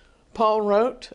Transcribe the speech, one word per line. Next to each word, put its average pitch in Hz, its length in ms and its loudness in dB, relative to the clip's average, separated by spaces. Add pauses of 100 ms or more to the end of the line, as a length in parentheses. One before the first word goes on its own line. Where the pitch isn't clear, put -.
(340)
Paul 220 280 0
wrote, 214 540 -2